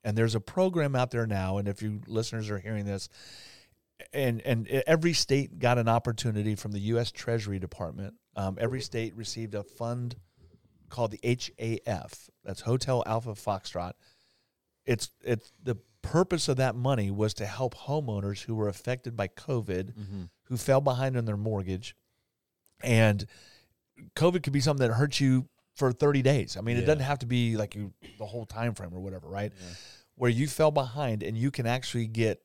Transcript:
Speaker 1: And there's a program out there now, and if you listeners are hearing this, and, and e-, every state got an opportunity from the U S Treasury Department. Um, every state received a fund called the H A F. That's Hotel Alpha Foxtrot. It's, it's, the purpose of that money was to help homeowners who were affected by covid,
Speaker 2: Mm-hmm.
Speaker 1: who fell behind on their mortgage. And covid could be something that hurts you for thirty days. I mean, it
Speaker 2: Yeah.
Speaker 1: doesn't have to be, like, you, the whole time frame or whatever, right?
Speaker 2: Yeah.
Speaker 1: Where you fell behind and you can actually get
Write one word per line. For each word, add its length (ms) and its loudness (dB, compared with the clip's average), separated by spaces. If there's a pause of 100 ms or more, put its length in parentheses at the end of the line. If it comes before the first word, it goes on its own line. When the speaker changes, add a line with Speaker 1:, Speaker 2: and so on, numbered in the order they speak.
Speaker 1:
And 140 0
there's 180 2
a 60 0
program 560 0
out 140 2
there 160 -2
now, 320 0
and 100 -2
if 140 -6
you 240 -4
listeners 420 -4
are 100 -4
hearing 280 -4
this, 240 -4 (1000)
and, 300 2
and 260 0
e-, 180 2
every 280 4
state 440 0
got 200 4
an 100 2
opportunity 680 0
from 180 -6
the 80 -4
U 180 0
S 120 -2
Treasury 480 -4
Department. 560 -8 (220)
Um, 240 -2
every 220 0
state 340 -4
received 380 -8
a 80 -4
fund 540 -6 (760)
called 220 0
the 100 -12
H 360 0
A 280 -4
F. 420 -8 (160)
That's 160 -10
Hotel 460 0
Alpha 240 -2
Foxtrot. 640 -6 (920)
It's, 260 -2 (140)
it's, 260 -2 (120)
the 140 -4 (260)
purpose 460 2
of 100 2
that 180 2
money 340 2
was 240 0
to 120 -6
help 280 -4
homeowners 720 -4
who 100 -4
were 140 0
affected 480 -6
by 120 -2
covid, 680 -4
Speaker 2:
Mm-hmm. 280 -10 (220)
Speaker 1:
who 120 -4
fell 260 4
behind 340 0
on 80 0
their 140 0
mortgage. 580 -4 (840)
And 440 6 (880)
covid 280 4
could 100 -2
be 80 4
something 260 4
that 80 2
hurts 260 2
you 280 4 (260)
for 180 2
thirty 300 4
days. 340 4
I 40 -6
mean, 160 0
it 40 4
Speaker 2:
Yeah. 60 2
Speaker 1:
doesn't 160 4
have 180 0
to 60 -6
be, 300 2
like, 180 -2
you, 180 -8 (260)
the 80 -8
whole 200 -8
time 280 -2
frame 200 -10
or 60 -10
whatever, 280 -10
right? 300 -4
Speaker 2:
Yeah. 160 -14 (400)
Speaker 1:
Where 160 4
you 160 2
fell 240 4
behind 520 -2
and 140 -4
you 140 2
can 160 -2
actually 400 -2
get 380 0